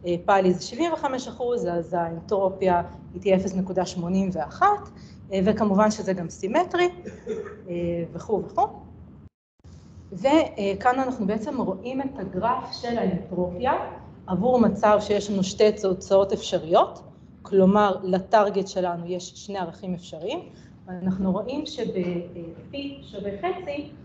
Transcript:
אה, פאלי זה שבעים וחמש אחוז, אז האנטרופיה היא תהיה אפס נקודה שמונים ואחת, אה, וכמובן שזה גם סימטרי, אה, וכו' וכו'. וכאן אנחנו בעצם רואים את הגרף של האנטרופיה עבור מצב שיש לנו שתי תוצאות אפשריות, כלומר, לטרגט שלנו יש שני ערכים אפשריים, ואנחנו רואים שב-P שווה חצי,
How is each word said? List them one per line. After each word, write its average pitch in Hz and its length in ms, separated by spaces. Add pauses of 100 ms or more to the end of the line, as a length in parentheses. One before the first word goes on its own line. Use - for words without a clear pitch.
אה, 175 80 (100)
פאלי 190 300
זה - 80
שבעים 320 300
וחמש 262 360
אחוז, 240 380
אז 170 280
האנטרופיה 180 880 (320)
היא 180 60
תהיה 190 160
אפס 190 180
נקודה 185 320
שמונים 185 460
ואחת, 370 560 (440)
אה, 190 120
וכמובן 214 460
שזה 208 220
גם 175 180
סימטרי, 349 580 (800)
אה, 175 60 (380)
וכו' 180 340
וכו'. 381 200 (1500)
וכאן 247 880
אנחנו 254 260
בעצם 226 340
רואים 202 420
את 269 160
הגרף 214 540
של 240 260
האנטרופיה 180 720 (540)
עבור 226 340
מצב 208 400
שיש 208 300
לנו 190 140
שתי 214 280
תוצאות 196 600
אפשריות, 190 680 (400)
כלומר, 196 600
לטרגט 190 680
שלנו 175 380
יש 180 280
שני 196 240
ערכים 180 360
אפשריים, 180 460 (460)
ואנחנו 185 460
רואים 247 340
שב-P 175 1120 (260)
שווה 202 360
חצי, 302 520 (140)